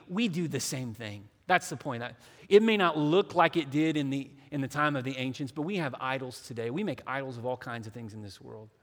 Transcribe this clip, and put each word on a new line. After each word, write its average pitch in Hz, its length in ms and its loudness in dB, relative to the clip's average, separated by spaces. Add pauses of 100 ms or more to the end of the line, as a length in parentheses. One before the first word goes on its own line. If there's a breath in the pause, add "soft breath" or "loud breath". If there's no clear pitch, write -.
we 214 200 0
do 170 200 -2
the 135 120 -2
same 127 340 -4
thing. 104 340 -12 (180)
That's 175 220 2
the 151 80 -8
point. 120 260 -6
I, 123 100 -8 (360 loud breath)
it 202 140 10
may 226 140 6
not 170 220 4
look 156 380 4
like 165 200 6
it 143 140 0
did 151 260 2
in 139 140 0
the, 139 180 -4 (220 loud breath)
in 143 100 -2
the 131 80 -2
time 147 280 2
of 127 80 -2
the 131 120 -4
ancients, 127 360 -4
but 156 100 -4
we 196 140 -4
have - 240 -2
idols 131 400 -4
today. 113 300 -6
We 160 120 -2
make 190 240 -4
idols 131 320 -6
of 117 80 -8
all 127 100 -2
kinds 120 300 -10
of 110 60 -12
things 113 220 -12
in 107 80 -12
this 101 180 -14
world. 110 280 -18 (140)